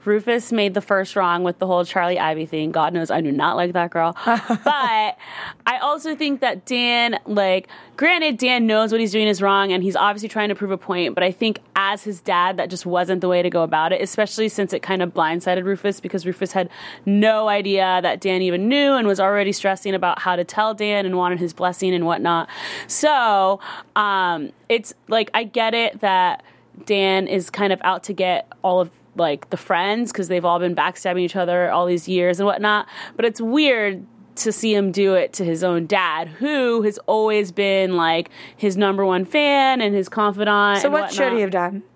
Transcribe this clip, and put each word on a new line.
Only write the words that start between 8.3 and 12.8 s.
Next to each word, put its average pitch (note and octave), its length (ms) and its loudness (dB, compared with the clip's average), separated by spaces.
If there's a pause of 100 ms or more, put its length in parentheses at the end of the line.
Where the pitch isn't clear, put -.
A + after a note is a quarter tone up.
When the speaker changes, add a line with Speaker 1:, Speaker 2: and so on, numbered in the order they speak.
Speaker 1:
Dan B3 300 2
knows A3 240 2
what A3+ 100 2
he's G#3+ 100 0
doing G#3+ 160 2
is F#3+ 140 0
wrong, G3 300 4
and F#3 100 0
he's F#3 140 -2
obviously G#3 340 0
trying G#3+ 200 -2
to G3 60 -2
prove G3+ 140 -6
a F#3+ 80 -2
point, F3 380 -4
but F#3 80 2
I F#3 80 2
think A3 260 -2 (180)
as G3 280 0
his G3 180 -8
dad, F#3 360 0
that F3+ 120 -4
just F3+ 160 -8